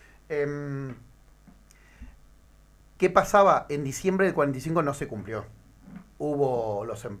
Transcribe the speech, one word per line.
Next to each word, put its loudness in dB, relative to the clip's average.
Em, -4
¿qué 4
pasaba? 6
En -4
diciembre 0
del 0
cuarenta 0
y -8
cinco 0
no -2
se -8
cumplió. -8
Hubo 0
los -8
em-, -10